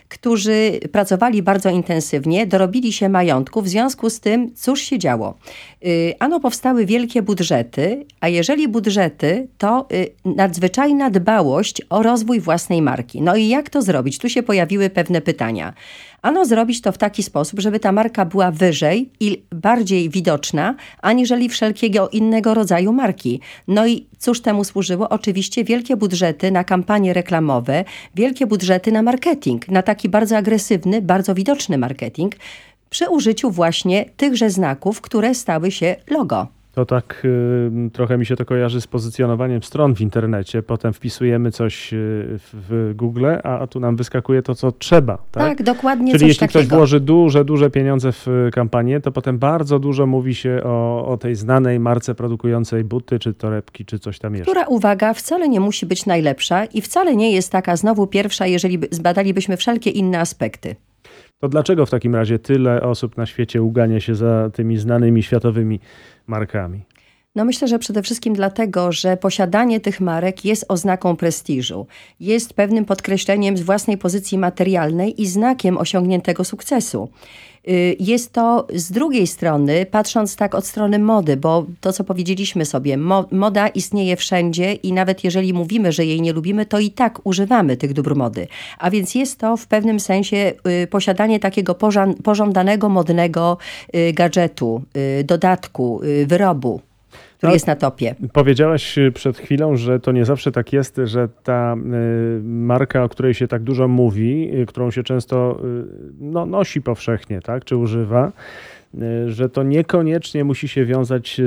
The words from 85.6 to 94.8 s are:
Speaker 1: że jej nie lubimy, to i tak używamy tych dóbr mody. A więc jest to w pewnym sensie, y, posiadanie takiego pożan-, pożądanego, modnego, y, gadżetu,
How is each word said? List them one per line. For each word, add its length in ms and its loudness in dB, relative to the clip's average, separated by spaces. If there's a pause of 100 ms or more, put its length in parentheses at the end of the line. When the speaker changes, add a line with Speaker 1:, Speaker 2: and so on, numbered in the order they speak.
Speaker 1:
że 120 0
jej 160 -2
nie 120 0
lubimy, 340 -2
to 120 0
i 120 0
tak 340 -2
używamy 520 2
tych 160 -2
dóbr 240 0
mody. 300 -2 (320)
A 120 0
więc 240 -2
jest 240 -2
to 180 0
w 100 -10
pewnym 340 0
sensie, 520 0 (300)
y, 40 -2
posiadanie 540 0
takiego 340 0
pożan-, 480 2
pożądanego, 640 2
modnego, 720 2 (380)
y, 160 2
gadżetu, 680 0 (380)